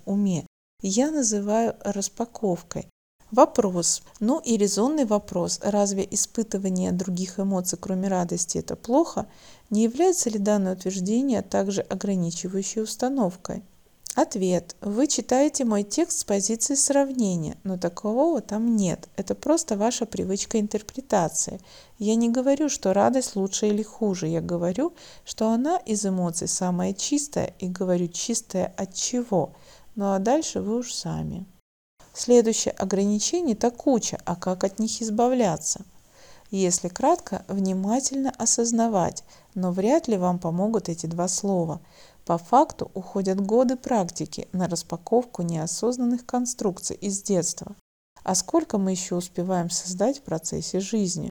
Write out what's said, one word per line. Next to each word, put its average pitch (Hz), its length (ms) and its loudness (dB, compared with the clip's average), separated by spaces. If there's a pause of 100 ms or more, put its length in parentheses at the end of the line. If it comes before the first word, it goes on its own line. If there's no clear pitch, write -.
уме 196 420 0 (340)
я 233 300 2
называю 214 720 0
распаковкой. - 1040 -4 (420)
Вопрос, 214 720 4 (180)
ну 247 200 2
и 233 180 0
резонный 226 480 2
вопрос, 208 560 -2
разве 202 480 2
испытывание 196 840 -2
других 185 480 -2
эмоций, 190 400 -2
кроме 190 280 -2
радости, 175 500 -2
это - 180 -6
плохо? - 520 0 (420)
Не 214 140 4
является 269 480 2
ли 214 80 -2
данное 196 340 2
утверждение 196 680 0
также 196 380 0
ограничивающей 190 1000 -4
установкой? 220 840 -2 (500)
Ответ. 190 680 0
Вы 214 280 0
читаете 269 580 2
мой 208 180 2
текст 311 360 0
с - 40 -6
позиции 220 520 0
сравнения, 254 880 2
но 190 120 -2
такового 214 640 0
там 226 380 0
нет. 190 400 0
Это 202 180 -4
просто 302 400 0
ваша 226 300 0
привычка 190 520 -4
интерпретации. 208 1000 -2 (400)
Я 214 160 2
не 233 140 4
говорю, 277 400 2
что 190 240 0
радость 240 420 2
лучше 196 320 0
или 208 160 2
хуже. 190 440 -2
Я 165 120 0
говорю, 175 540 -2 (320)
что - 240 0
она 254 280 2
из 208 280 -2
эмоций 180 420 0
самая 180 460 0
чистая, - 680 -2
и 185 80 -6
говорю 180 400 0
чистая 185 680 -4
от 190 160 -8
чего. 233 580 -2 (440)
Ну 196 180 0
а 190 60 2
дальше 226 420 0
вы 208 160 -2
уж 247 160 -6
сами. 156 520 -6 (680)
Следующее 233 580 4
ограничение — 208 880 0
это 233 120 2
куча, 240 540 0
а 175 140 -4
как 185 260 -2
от 190 160 -2
них 220 220 -4
избавляться? 226 840 2 (680)
Если 185 360 0
кратко, 262 600 0
внимательно 202 880 0
осознавать, 226 880 0 (300)
но 180 180 0
вряд 226 340 2
ли 220 80 2
вам 180 240 2
помогут 185 480 0
эти 165 180 -6
два 170 220 -2
слова. 175 540 0 (420)
По 170 140 2
факту 247 560 2
уходят 190 460 -2
годы 240 360 2
практики 185 760 -4
на 180 140 0
распаковку 180 760 -2
неосознанных 240 840 -2
конструкций 240 680 -4
из 196 260 -4
детства. - 540 -2 (480)
А 185 100 -2
сколько 320 440 0
мы 190 140 2
еще 180 260 -4
успеваем 175 520 -2
создать 185 500 -2
в - 20 -18
процессе 160 580 -4
жизни? 190 500 -2